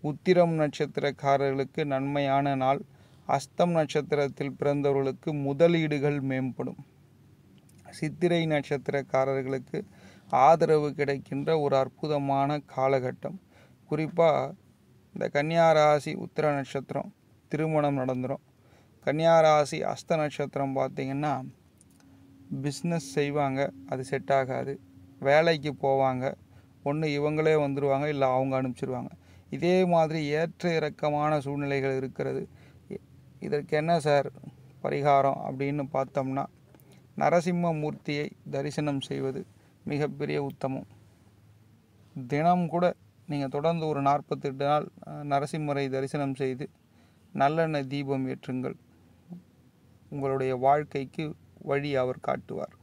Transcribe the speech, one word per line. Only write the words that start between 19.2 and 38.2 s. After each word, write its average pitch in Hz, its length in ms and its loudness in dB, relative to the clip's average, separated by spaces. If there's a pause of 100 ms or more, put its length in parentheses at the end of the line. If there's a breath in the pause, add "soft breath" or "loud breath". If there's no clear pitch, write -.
ராசி 151 420 4
அஸ்த - 340 -2
நட்சத்திரம் 139 600 -4
பார்த்தீங்கன்னா, 135 720 -2 (1120 loud breath)
பிசினஸ் 165 500 -4
செய்வாங்க, 143 600 0 (140)
அது 131 180 -6
செட் 135 280 -2
ஆகாது. 131 480 0 (380)
வேலைக்கு 139 540 2
போவாங்க, 135 640 0 (500 soft breath)
ஒண்ணு 151 200 -2
இவங்களே 151 500 2
வந்துருவாங்க, 139 520 2
இல்ல 135 260 0
அவங்க 131 300 0
அனுப்பிச்சிருவாங்க. 131 480 -6 (400 soft breath)
இதே 180 340 2
மாதிரி 160 400 2
ஏற்ற 165 520 -2
இறக்கமான 151 640 0
சூழ்நிலைகள் 139 560 -2
இருக்கிறது. 135 520 -6 (400 soft breath)
இ-, - 120 -10 (400)
இதற்கு 147 360 -4
என்ன 160 240 2
சார் 143 320 2 (500)
பரிகாரம் 139 540 2 (140)
அப்படின்னு 139 420 -4
பார்த்தோம்னா, 135 540 -2 (720 soft breath)
நரசிம்ம 170 640 2
மூர்த்தியை 147 500 -6 (200)